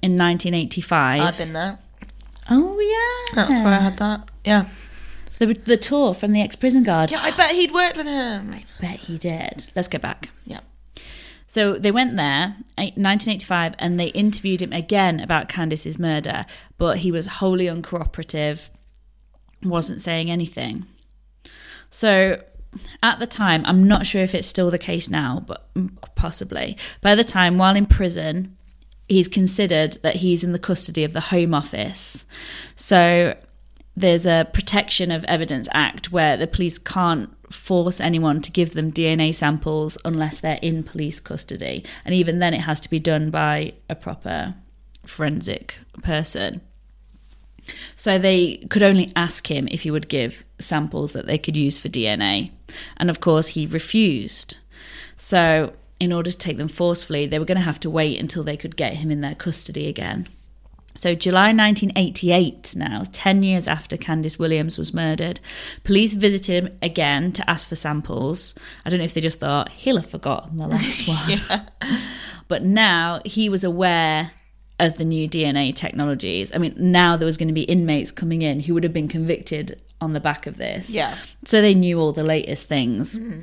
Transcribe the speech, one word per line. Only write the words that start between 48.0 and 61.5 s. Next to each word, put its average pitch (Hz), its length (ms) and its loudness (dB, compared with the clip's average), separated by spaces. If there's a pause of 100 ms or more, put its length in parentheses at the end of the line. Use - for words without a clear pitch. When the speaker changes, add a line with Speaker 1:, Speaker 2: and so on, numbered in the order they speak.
Speaker 1:
they 180 380 4 (120)
could 208 140 4
only 196 320 6
ask 170 340 -2
him 139 220 -2
if - 120 -6
he 151 80 -2
would 151 180 -4
give 123 340 -4 (160)
samples 151 540 -4
that - 120 -8
they 156 120 0
could 151 180 -2
use 143 240 0
for - 80 -10
D 117 180 -2
N 107 160 0
A. 98 300 0 (460)
And 175 120 2
of 160 120 -2
course, 160 260 4
he 156 180 -4
refused. 160 920 -2 (580)
So 160 580 2 (260)
in 175 120 0
order 170 180 -2
to 175 80 -6
take 156 200 -6
them 151 100 -4
forcefully, 165 580 -2
they 151 140 -2
were 151 60 -2
gonna 185 160 2
have 165 180 -2
to 170 100 -6
wait 156 300 0
until 160 240 -6
they 151 140 -6
could - 180 -10
get 127 200 -4
him 156 140 -4
in 147 120 -2
their 143 140 -6
custody 156 520 -6
again. 151 400 -6 (680)
So 175 180 -2
July 185 380 4